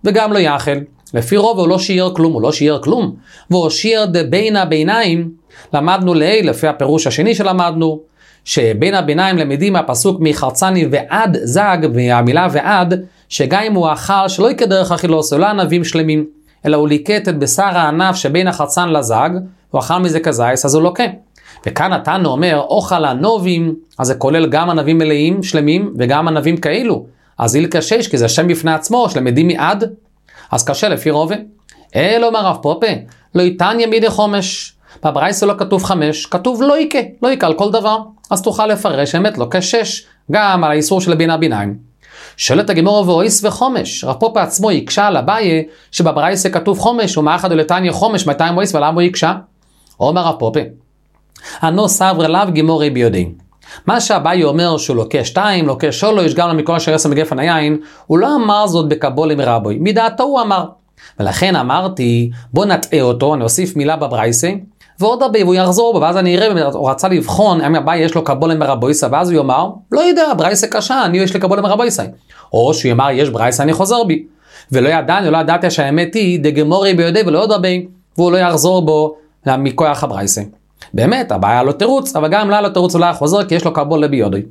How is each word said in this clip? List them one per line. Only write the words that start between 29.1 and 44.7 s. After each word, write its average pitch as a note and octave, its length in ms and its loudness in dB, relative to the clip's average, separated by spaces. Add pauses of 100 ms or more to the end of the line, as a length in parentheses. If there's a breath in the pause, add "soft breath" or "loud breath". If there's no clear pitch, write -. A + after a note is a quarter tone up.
שלמדים C3 380 0
מעד, F3+ 360 0 (680 loud breath)
אז B2 140 -2
קשה D#3 240 -2
לפי D#3 220 -2
רובה. D#3+ 260 0 (600 soft breath)
אלא A3+ 320 2
אמר A3 180 0
רב D#3 160 0
פופה, E3 240 0 (480 loud breath)
לא F3+ 80 2
איתניא F#3 440 0
מידי A3 240 2
חומש. G3+ 600 -4 (320 soft breath)
בברייתא D#3+ 400 0
לא G3+ 140 2
כתוב F#3+ 260 -2
חמש, D#3 420 -2
כתוב A3+ 360 -2
לא C#4+ 160 4
יקה, D#4 200 -2 (240)
לא A#3+ 60 2
יקה C4 180 0
על D#3+ 80 0
כל G3+ 160 -2
דבר. A3 280 0 (320)
אז F#3+ 120 -2
תוכל G#3+ 240 0
לפרש, F3 480 -2
אמת, G3 240 0
לא A#2+ 120 -2
כשש, - 560 -2 (260 soft breath)
גם F#3+ 320 2
על D3+ 60 0
האיסור D#3 300 0
של F3+ 140 0
בין E3 160 2
הביניים. A2 460 -2 (600 loud breath)
שואלת G3 340 0
הגימורה, F#3+ 380 2
ואויס G3+ 360 0
וחומש. A#3+ 600 -2
רב C3 160 -4
פופה A3+ 220 0
עצמו F#3+ 280 0